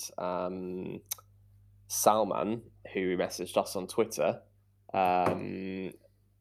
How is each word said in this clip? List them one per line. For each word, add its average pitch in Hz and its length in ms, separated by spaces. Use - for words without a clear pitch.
um, 92 840
Salman, 107 720
who 92 240
messaged 90 400
us - 180
on 92 120
Twitter, 101 520
um, 95 1000